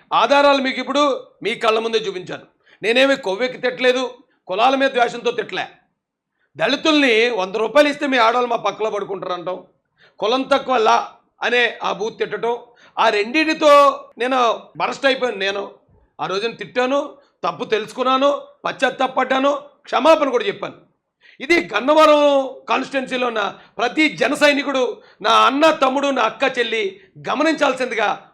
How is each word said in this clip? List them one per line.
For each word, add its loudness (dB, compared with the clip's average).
ఆధారాలు 4
మీకు -4
ఇప్పుడు 0
మీ -2
కళ్ళ 0
ముందే -2
చూపించాను. -8
నేనేమి 2
కొవ్వెక్కి -4
తిట్టలేదు, -2
కులాల 2
మీద 0
ద్వేషంతో -2
తిట్టలే. -8
దళితుల్ని 2
"వంద -4
రూపాయలు 2
ఇస్తే -4
మీ 0
ఆడవాళ్ళు 2
మా 0
పక్కలో -4
పడుకుంటారు" -8
అంటాం, -8
కులం 0
తక్కువ 0
లా 2
అనే 0
ఆ -4
బూత్ -8
తిట్టడం, -4
ఆ 4
రెండింటితో 4
నేను 0
బరస్ట్ -4
అయిపోయాను. 0
నేను -6
ఆ -4
రోజున -4
తిట్టాను, -4
తప్పు -6
తెలుసుకున్నాను, -2
పశ్చాత్తాపడ్డాను, -2
క్షమాపణ 2
కూడా -2
చెప్పాను. -8
ఇది 0
గన్నవరం 4
కాన్స్టిట్యుయెన్సీలో -4
ఉన్న -6
ప్రతి 0
జన -2
సైనికుడు, 0
నా 0
అన్న, 4
తమ్ముడు, 0
నా -2
అక్క, -2
చెల్లి -4
గమనించాల్సిందిగా -2